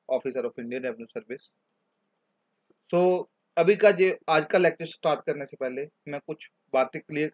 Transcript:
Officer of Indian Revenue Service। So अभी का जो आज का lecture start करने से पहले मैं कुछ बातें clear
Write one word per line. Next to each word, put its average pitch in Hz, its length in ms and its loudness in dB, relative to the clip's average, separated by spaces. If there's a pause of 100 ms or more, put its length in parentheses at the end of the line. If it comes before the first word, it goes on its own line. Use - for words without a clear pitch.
(140)
Officer 127 320 -4
of 120 180 -10
Indian 127 280 -8
Revenue 113 260 -14
Service। 113 340 -14 (1400)
So 180 340 2 (300)
अभी 175 180 4
का 208 160 6
जो 185 240 2 (140)
आज 156 220 2
का 196 60 4
lecture 165 280 2
start 156 400 -2
करने 143 200 -6
से - 120 -20
पहले 131 300 -6 (200)
मैं 143 200 -10
कुछ - 220 -14 (240)
बातें 139 280 0
clear 151 320 -4